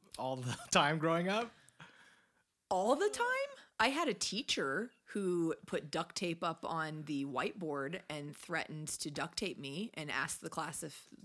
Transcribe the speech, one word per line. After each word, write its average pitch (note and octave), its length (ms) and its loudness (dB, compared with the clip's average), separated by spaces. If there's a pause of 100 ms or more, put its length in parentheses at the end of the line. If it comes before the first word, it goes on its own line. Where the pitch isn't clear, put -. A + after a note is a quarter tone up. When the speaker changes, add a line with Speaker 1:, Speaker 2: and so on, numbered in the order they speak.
(180)
Speaker 1:
all C3 180 0
the B2 260 -2
<laughs> - 100 -14
time D#3 260 8
growing E3 300 4
up? A3+ 240 0 (1160)
Speaker 2:
All G#3 280 6
the G4 120 4
time? A#4 160 0 (580)
I A#3 60 8
had D4 200 2
a G3+ 60 2
teacher F#3+ 760 -2 (240)
who F3 400 2 (120)
put D3+ 240 -4
duct E3 240 -2
tape E3+ 300 -2
up E3 240 -2
on D#3 380 -2
the C#3+ 180 0
whiteboard C#3+ 760 -2 (100)
and D3+ 260 -8
threatened D#3 520 -4
to - 220 -4
duct D3 280 -4
tape F3+ 200 -4
me C#3+ 360 -6
and D3+ 160 -6
asked C3+ 320 -2
the D#3+ 80 -8
class D#3+ 320 -6
if - 240 -10 (180)